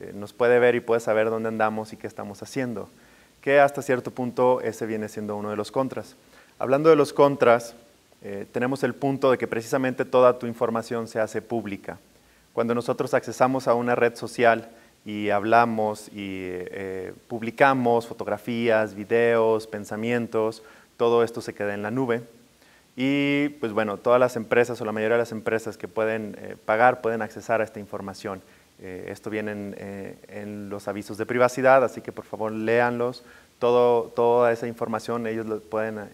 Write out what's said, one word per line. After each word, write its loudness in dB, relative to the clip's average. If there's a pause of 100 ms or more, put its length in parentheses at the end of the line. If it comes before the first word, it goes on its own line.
eh, -14
nos -14
puede 4
ver 6
y 2
puede 2
saber 2
dónde -2
andamos -2
y -16
qué -12
estamos -12
haciendo, -6 (520)
que 4
hasta 4
cierto -2
punto 2
ese -6
viene -4
siendo -8
uno -6
de -4
los -6
contras. -4 (420)
Hablando 4
de 10
los 2
contras, 4 (440)
eh, -10
tenemos -2
el -2
punto 0
de 4
que -2
precisamente -2
toda 6
tu -8
información -4
se -6
hace -2
pública. -8 (520)
Cuando 0
nosotros -2
accesamos 0
a 4
una 0
red 2
social 2 (340)
y -4
hablamos 2
y, -10
eh, -8 (120)
publicamos 2
fotografías, 0
videos, 2
pensamientos, -4 (360)
todo 4
esto -6
se -12
queda -4
en -6
la -6
nube. -2 (720)
Y, 0 (120)
pues -4
bueno, -2
todas 4
las 2
empresas 0
o -8
la -4
mayoría 0
de 2
las -6
empresas -4
que -12
pueden, -4
eh, -14
pagar 4
pueden -2
accesar -2
a 0
esta -10
información. -10 (400)
Eh, -14
esto -12
viene -4
en, -10
eh, -14 (120)
en -12
los -10
avisos -8
de -6
privacidad, 4
así -4
que -12
por -14
favor -6
léanlos. -2 (340)
Todo, 2
toda 4
esa -4
información -6
ellos -6
lo -6
pueden, -6